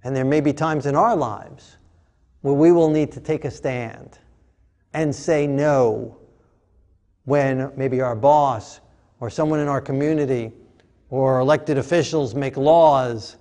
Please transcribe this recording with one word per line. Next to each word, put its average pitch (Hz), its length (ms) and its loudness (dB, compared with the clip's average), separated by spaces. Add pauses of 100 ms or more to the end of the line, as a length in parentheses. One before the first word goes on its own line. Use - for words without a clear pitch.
And 131 120 -6
there 131 100 -2
may 147 160 2
be 143 120 0
times 156 320 -4
in 143 100 -2
our 214 200 2
lives - 600 -8 (640)
where 139 120 0
we 156 180 6
will 165 180 4
need 151 240 0
to 127 60 -16
take 151 260 -6
a 135 60 -6
stand - 680 -10 (760)
and 151 200 -2
say 147 340 -2
no 135 720 0 (1080)
when 135 500 0
maybe 131 240 -2
our 123 160 -2
boss 135 640 2 (400)
or 117 100 -8
someone 156 300 -2
in 147 80 -2
our 139 140 -2
community 139 680 -2 (580)
or 131 300 0
elected 143 380 0
officials 139 580 -2
make 135 220 -6
laws 135 840 2